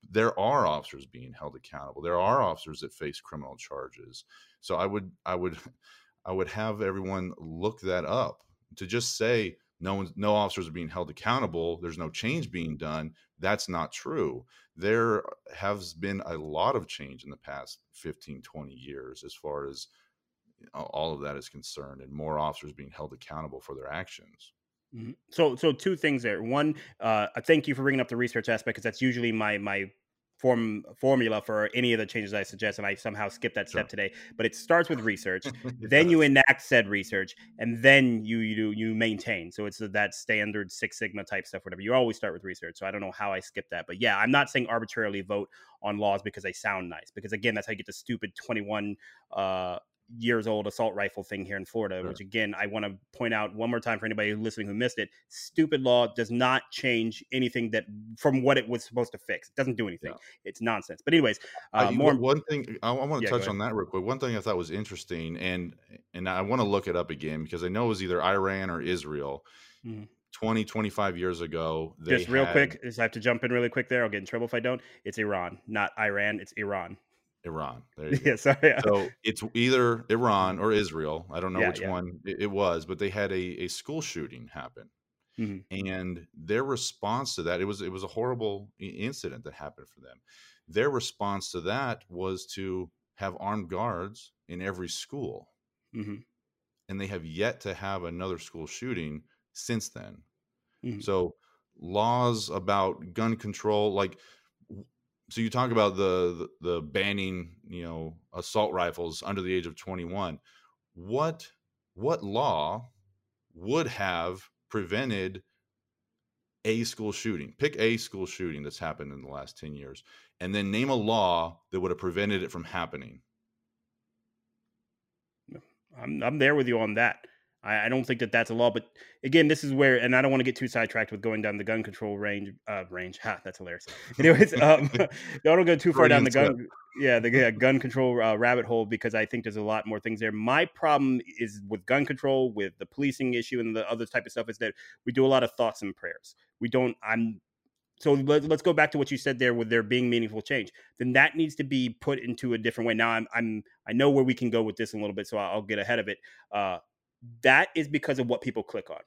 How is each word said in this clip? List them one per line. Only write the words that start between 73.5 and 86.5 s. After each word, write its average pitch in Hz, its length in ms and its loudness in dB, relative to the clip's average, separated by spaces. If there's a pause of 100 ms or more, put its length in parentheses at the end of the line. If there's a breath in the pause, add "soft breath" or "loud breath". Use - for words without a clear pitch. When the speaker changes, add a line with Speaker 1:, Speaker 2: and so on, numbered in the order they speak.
Speaker 2:
really 123 180 2
quick 123 180 -4
there. 123 160 2
I'll 110 60 -2
get 101 80 -4
in 98 80 -8
trouble 120 200 -2
if - 80 -6
I 117 60 0
don't. 123 220 -2 (240 loud breath)
It's 101 100 -8
Iran, 92 500 -2
not 107 320 -2
Iran. 104 420 0
It's 98 180 -16
Iran. 98 400 -4 (480)
Speaker 1:
Iran. 71 360 -6 (160)
There 76 100 -8
Speaker 2:
<laughs> - 20 0
Speaker 1:
you 143 60 2
go. 135 140 2
Speaker 2:
Yeah, 117 60 2
sorry. 139 380 4 (120)
Speaker 1:
So 101 220 2 (140)
it's 110 200 -2 (100)
either 120 560 4
Iran 104 500 4
or 107 140 2
Israel. 82 580 0
I 80 100 -6
don't 92 120 -4
know 92 80 0
Speaker 2:
Yeah, 95 80 2
Speaker 1:
which 90 140 -4
Speaker 2:
yeah. 92 80 -4
Speaker 1:
one 90 340 -6
it, 98 200 -6
it - 60 -2
was, 90 360 0
but 90 120 -6
they 101 120 -2
had 101 220 -2
a, 92 320 -6
a 87 40 -6
school 156 320 -8
shooting 67 480 -10
happen. 62 400 -16 (500)
Speaker 2:
Mm-hmm. 98 480 -6
Speaker 1:
And 90 460 -6
their 104 320 -2